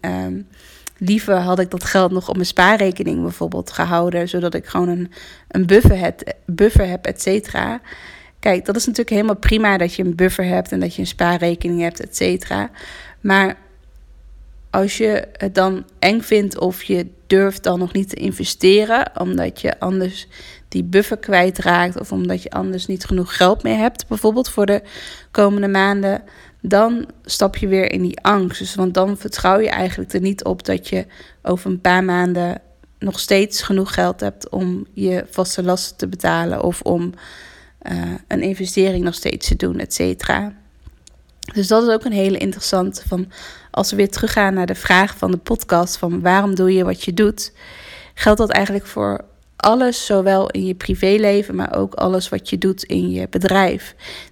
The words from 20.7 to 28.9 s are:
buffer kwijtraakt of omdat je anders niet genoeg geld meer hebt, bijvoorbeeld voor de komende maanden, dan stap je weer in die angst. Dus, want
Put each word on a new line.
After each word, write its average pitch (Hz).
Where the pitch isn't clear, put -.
buffer 196
kwijtraakt 180
of -
omdat 180
je -
anders 185
niet 185
genoeg 180
geld 185
meer 220
hebt, 226
bijvoorbeeld 220
voor 202
de 202
komende 202
maanden, 196
dan 226
stap -
je -
weer 190
in -
die 180
angst. 196
Dus, 190
want 185